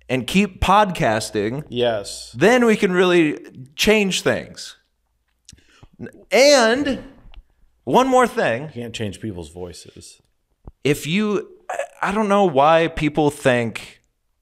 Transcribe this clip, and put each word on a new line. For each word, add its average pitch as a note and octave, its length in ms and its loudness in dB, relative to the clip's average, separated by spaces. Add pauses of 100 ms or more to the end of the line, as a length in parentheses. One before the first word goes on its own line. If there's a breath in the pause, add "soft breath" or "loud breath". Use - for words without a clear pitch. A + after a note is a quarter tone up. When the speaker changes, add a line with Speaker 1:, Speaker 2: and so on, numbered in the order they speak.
Speaker 1:
and B2 180 -4
keep G3 360 0
podcasting, C#3 1080 0
Speaker 2:
Yes. A#2 680 -6
Speaker 1:
then A#3 280 4
we A3 120 4
can F#3+ 160 0
really F3 460 2 (360)
change G#3 460 0
things. - 560 -6 (1500 soft breath)
And B3+ 720 2 (800)
one A3 240 2
more B3+ 200 4
thing. D3+ 360 -2
Speaker 2:
You D#3 60 -14
can't A#2+ 260 -12
change G#2 240 -8
people's F2 300 -10
voices. F2 720 -18 (640)
Speaker 1:
If C#3+ 220 -2
you, G3+ 440 -2 (200)
I, - 400 -8
I - 20 -4
don't G#3 180 -2
know G3+ 160 4
why D#3+ 420 4
people D3+ 420 0
think, A#2+ 720 -2 (400)